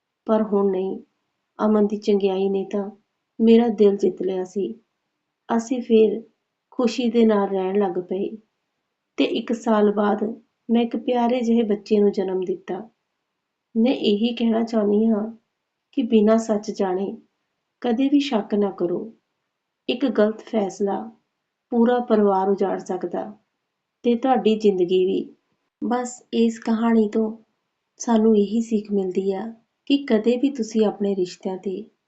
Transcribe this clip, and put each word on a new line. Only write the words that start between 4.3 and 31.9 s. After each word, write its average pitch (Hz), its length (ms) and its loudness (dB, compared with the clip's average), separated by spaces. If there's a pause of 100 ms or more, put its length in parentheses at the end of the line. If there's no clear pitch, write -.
ਸੀ। 196 360 -8 (760)
ਅਸੀਂ 240 260 -4
ਫਿਰ 220 400 4 (480)
ਖੁਸ਼ੀ 240 400 -2
ਦੇ 233 160 4
ਨਾਲ 202 220 2
ਰਹਿਣ 190 300 -2
ਲੱਗ 185 200 -2
ਪਏ 190 380 -6 (800)
ਤੇ 277 80 0
ਇੱਕ 240 280 -4
ਸਾਲ 214 400 2
ਬਾਅਦ 208 500 -2 (280)
ਮੈਂ 233 120 2
ਇੱਕ 233 140 -4
ਪਿਆਰੇ 240 440 0
ਜਿਹੇ 233 220 2
ਬੱਚੇ 208 380 0
ਨੂੰ 202 120 4
ਜਨਮ 185 280 -4
ਦਿੱਤਾ। 185 500 -8 (840)
ਮੈਂ 233 180 2
ਇਹੀ 220 400 0
ਕਹਿਣਾ 233 280 0
ਚਾਹੁੰਦੀ 220 440 0
ਹਾਂ 220 320 -2 (540)
ਕਿ 277 100 -2
ਬਿਨਾਂ 220 360 4
ਸੱਚ 214 320 -4
ਜਾਣੇ 196 460 -4 (640)
ਕਦੇ 240 280 0
ਵੀ 285 120 4
ਸ਼ੱਕ 220 340 -2
ਨਾ 202 160 2
ਕਰੋ। 185 420 -4 (760)
ਇੱਕ 254 180 -2
ਗਲਤ 220 340 0
ਫੈਸਲਾ 202 720 -4 (580)
ਪੂਰਾ 240 280 2
ਪਰਿਵਾਰ 202 500 2
ਉਜਾੜ 190 300 -2
ਸਕਦਾ 185 600 -8 (640)
ਤੇ 240 120 2
ਤੁਹਾਡੀ 220 440 2
ਜ਼ਿੰਦਗੀ 185 480 2
ਵੀ। - 280 -4 (500)
ਬਸ 240 380 -4 (100)
ਇਸ 226 260 0
ਕਹਾਣੀ 226 500 2
ਤੋਂ 220 280 -2 (600)
ਸਾਨੂੰ 226 420 2
ਇਹੀ 202 240 0
ਸਿੱਖ 208 300 -4
ਮਿਲਦੀ 190 400 -2
ਆ 220 220 -8 (320)
ਕਿ 277 180 0
ਕਦੇ 233 320 2
ਵੀ 277 140 0
ਤੁਸੀਂ 220 360 -2
ਆਪਣੇ 196 300 -2
ਰਿਸ਼ਤਿਆਂ 185 400 -6
'ਤੇ 196 340 -10 (180)